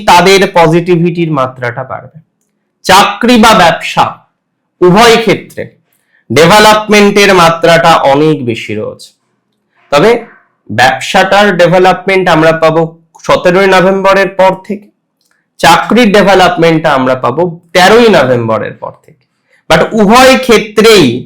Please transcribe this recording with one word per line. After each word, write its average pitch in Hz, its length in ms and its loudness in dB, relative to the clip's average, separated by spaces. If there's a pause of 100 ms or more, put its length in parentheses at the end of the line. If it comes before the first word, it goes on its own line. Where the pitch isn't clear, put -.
তাদের 185 340 2 (140)
পজিটিভিটির 170 800 0
মাত্রাটা 127 520 -6
বাড়বে। - 340 -16 (640)
চাকরি 208 540 0
বা 220 180 4
ব্যবসা, 170 500 -2 (760)
উভয় 214 360 4
ক্ষেত্রে - 460 -6 (720)
ডেভেলপমেন্টের 208 1000 2
মাত্রাটা 165 600 2
অনেক 143 500 0
বেশি 113 300 -8
রয়েছে। 95 360 -14 (800)
তবে 220 340 0 (460)
ব্যবসাটার 185 840 0
ডেভেলপমেন্ট 185 720 0
আমরা 160 240 2
পাবো 160 300 0 (400)
সতেরোই 180 440 0
নভেম্বরের 190 640 0
পর 190 240 0 (140)
থেকে, - 240 -12 (680)
চাকরির 180 540 0
ডেভেলপমেন্টটা 175 800 2
আমরা 131 220 -2
পাবো 147 460 -6 (120)
তেরোই 214 360 2
নভেম্বরের 117 640 -2
পর - 200 -16 (120)
থেকে। - 200 -20 (460)
But 160 120 2 (100)
উভয় 247 460 2
ক্ষেত্রেই 214 680 0 (200)